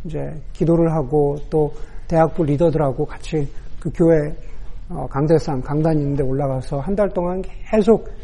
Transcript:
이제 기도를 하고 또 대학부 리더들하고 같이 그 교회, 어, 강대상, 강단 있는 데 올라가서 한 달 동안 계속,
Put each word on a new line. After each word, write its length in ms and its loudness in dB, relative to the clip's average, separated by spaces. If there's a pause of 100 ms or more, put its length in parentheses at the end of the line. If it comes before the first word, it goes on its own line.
이제 380 -8 (120)
기도를 400 4
하고 420 2 (140)
또 240 0 (340)
대학부 360 4
리더들하고 640 2
같이 420 -4 (320)
그 140 -4
교회, 420 4 (540)
어, 180 -6
강대상, 540 2
강단 380 0
있는 160 0
데 80 0
올라가서 560 -2
한 160 -2
달 140 2
동안 320 -4
계속, 680 2 (140)